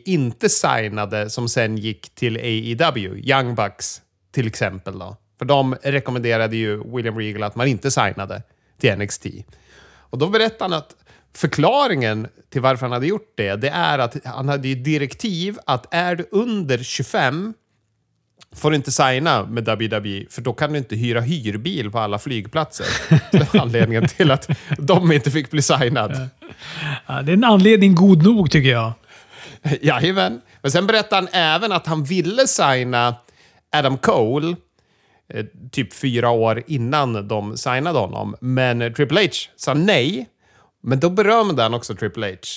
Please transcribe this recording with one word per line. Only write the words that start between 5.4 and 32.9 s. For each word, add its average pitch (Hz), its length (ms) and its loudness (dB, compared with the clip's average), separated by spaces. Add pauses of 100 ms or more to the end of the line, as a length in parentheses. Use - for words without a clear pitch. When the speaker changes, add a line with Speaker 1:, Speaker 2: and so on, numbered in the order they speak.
Speaker 1:
de 131 380 2
rekommenderade 120 760 -2
ju 107 380 -6
William 113 220 -4
Regal 107 260 -6
att 104 120 -6
man 123 120 0
inte 131 240 -2
signade 98 500 -2 (400)
till 123 80 4
N 98 120 -2
X - 180 -8
T. 92 100 -10 (800)
Och 135 80 -12
då 147 100 0
berättade 220 360 0
han 185 100 -4
att 156 220 -8 (400)
förklaringen 147 920 0 (240)
till 131 100 -4
varför 127 240 2
han 120 60 -4
hade 123 160 -2
gjort 208 300 -6
det, 101 180 -2
det 120 140 -2
är 156 300 0
att 120 160 -2 (100)
han 131 240 -6
hade 139 180 -4
ju 135 80 -2
direktiv 156 880 -4
att 127 280 -4
är 175 220 0
du 170 160 -8
under 196 460 0
tjugofem 151 760 -4 (1000)
får 151 140 0
du 156 60 2
inte 139 160 -2
signa 131 540 2
med 117 180 -6
W 110 260 -2
W 104 320 -6
E, - 80 -14
för - 120 -14
då 120 120 -4
kan 151 180 -2
du 151 60 -4
inte 120 180 -6
hyra 117 260 0
hyrbil 117 680 -4
på 117 80 -2
alla 104 200 -2
flygplatser. 127 680 -6 (220)
<laughs> - 220 4
Det 151 220 4
var 185 80 6
anledningen 117 460 2
till 160 240 4
att - 180 0 (280)
de 170 340 4
inte 147 200 2
fick 139 200 -4
bli 151 100 0
signad. 127 500 2
Speaker 2:
Ja. 131 360 -10 (600)
Ja, 135 140 -6
det 147 100 -2
är - 20 4
en 208 100 6
anledning 202 520 8
god 180 280 8
nog, 202 280 6
tycker 135 180 4
jag. 113 220 2 (880)
Speaker 1:
Jajamän. 170 600 0 (200)
Men 135 100 -2
sen 180 160 2
berättade 214 280 2
han 185 160 0
även 175 400 2
att - 160 -2
han 156 160 -2
ville 185 440 0
signa 127 680 0 (600)